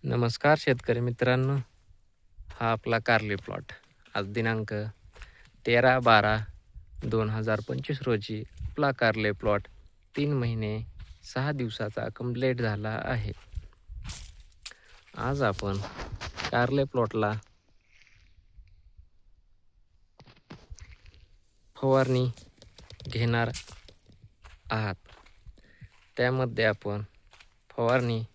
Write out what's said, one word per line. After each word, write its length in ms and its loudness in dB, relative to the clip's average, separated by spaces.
नमस्कार 540 4
शेतकरी 420 2
मित्रांनो, 580 2
हा 220 -2
आपला 280 0
कारले 360 2
प्लॉट. 280 -8
आज 120 -2
दिनांक 460 -2
तेरा 340 6
बारा 380 6
दोन 240 0
हजार 380 0
पंचवीस 340 -4
रोजी 420 -2
आपला 300 0
कारले 400 2
प्लॉट 360 0
तीन 160 2
महिने 460 -2
सहा 280 -2
दिवसाचा 640 -4
कंप्लीट 460 0
झाला 420 -2
आहे. 280 -2
आज 240 0
आपण 360 2
कारले 320 2
प्लॉटला 500 0
फवारणी 560 2
घेणार 420 0
आहात. 240 -2
त्यामध्ये 480 2
आपण 380 0
फवारणी 540 2